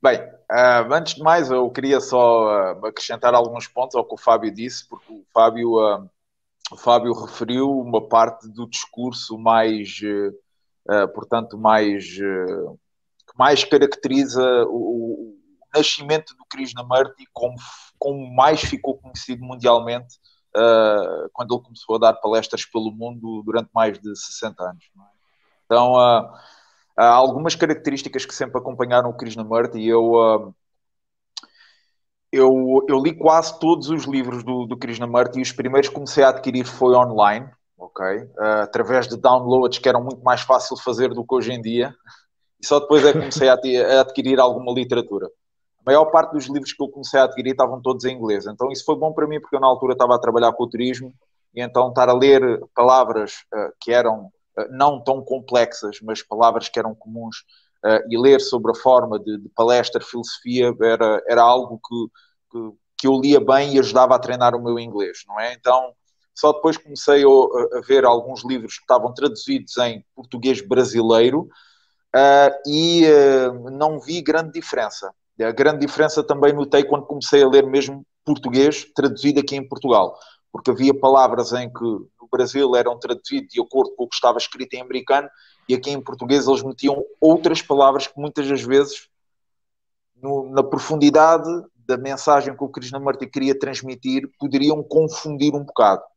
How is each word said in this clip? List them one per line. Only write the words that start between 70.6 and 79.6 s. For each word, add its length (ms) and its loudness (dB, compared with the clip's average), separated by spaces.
brasileiro, 880 2
eh, 520 6
e, 400 2
eh, 440 6
não 280 -4
vi 220 -10
grande 320 -2
diferença. 600 -8
A 100 -2
grande 340 0
diferença 380 -2
também 300 2
notei 320 2
quando 220 -4
comecei 360 2
a 60 6
ler 180 6
mesmo 400 -4
português 720 0
traduzido 460 0
aqui 160 -6
em 100 -10